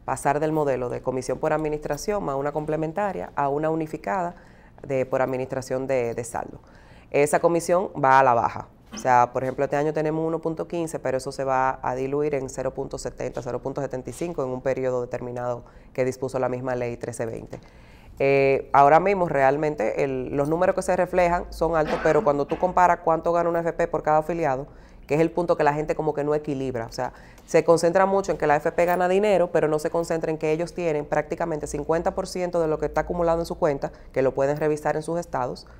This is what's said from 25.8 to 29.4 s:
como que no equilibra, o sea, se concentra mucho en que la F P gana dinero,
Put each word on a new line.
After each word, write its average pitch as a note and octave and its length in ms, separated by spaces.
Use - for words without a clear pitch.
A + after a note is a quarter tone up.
como D#3 180
que D3 100
no D3 100
equilibra, C3+ 520
o - 80
sea, B2+ 180
se D#3+ 200
concentra E3+ 400
mucho G3 260
en D3+ 60
que D#3 100
la D3 80
F D#3 160
P F3 140
gana F3+ 240
dinero, F#3 420